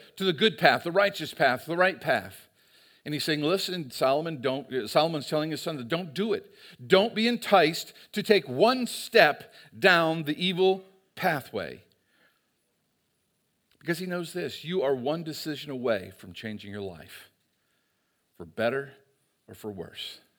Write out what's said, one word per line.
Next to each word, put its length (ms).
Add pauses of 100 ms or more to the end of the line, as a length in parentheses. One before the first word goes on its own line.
(160)
to 80
the 80
good 260
path, 280
the 80
righteous 400
path, 320
the 100
right 240
path. 480 (560)
And 100
he's 120
saying, 160
"Listen, 500
Solomon, 480
don't," 500
Solomon's 380
telling 240
his 80
son, 300
"Don't 240
do 180
it. 240 (320)
Don't 260
be 140
enticed 640 (220)
to 100
take 240
one 400
step 640 (260)
down 460
the 180
evil 440 (300)
pathway." 680 (2000)
Because 200
he 60
knows 280
this, 320
you 160
are 120
one 300
decision 480
away 460
from 160
changing 380
your 100
life, 480 (1040)
for 80
better 480 (560)
or 80
for 160
worse. 480 (200)